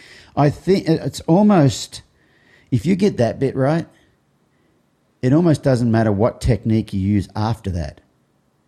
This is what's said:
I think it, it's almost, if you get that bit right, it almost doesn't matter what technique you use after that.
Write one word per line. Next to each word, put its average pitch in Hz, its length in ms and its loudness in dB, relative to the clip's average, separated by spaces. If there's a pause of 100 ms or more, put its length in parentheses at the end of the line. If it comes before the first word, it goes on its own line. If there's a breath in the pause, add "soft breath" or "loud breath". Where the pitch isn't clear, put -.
(360 loud breath)
I 143 140 2
think 190 380 -2
it, 160 140 2
it's - 200 -8
almost, 180 800 2 (680 soft breath)
if 127 160 -2
you 190 80 2
get 175 220 0
that 113 220 -2
bit 131 180 -4
right, 147 300 -2 (1400 soft breath)
it 127 100 2
almost 160 300 2
doesn't 123 280 0
matter 110 220 2
what 107 280 -2
technique 110 520 -2
you 98 80 -4
use 98 360 0
after 107 360 -4
that. 80 280 -8 (680)